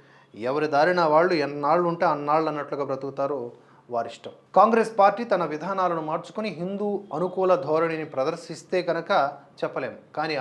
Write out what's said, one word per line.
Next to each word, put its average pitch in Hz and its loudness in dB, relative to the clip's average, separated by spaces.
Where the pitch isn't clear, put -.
ఎవరి 151 0
దారిన 170 4
వాళ్ళు 175 6
ఎన్నాళ్ళు 147 0
ఉంటే 170 0
అన్నాళ్ళు 147 0
అన్నట్లుగా 143 -6
బ్రతుకుతారో 135 -6
వారిష్టం. - -6
కాంగ్రెస్ 220 6
పార్టీ 202 4
తన 175 2
విధానాలను 175 -2
మార్చుకుని 170 -6
హిందూ 196 -4
అనుకూల 185 2
ధోరణిని 160 0
ప్రదర్శిస్తే 165 -4
కనుక 165 -2
చెప్పలేం, 139 -4
కానీ 156 -2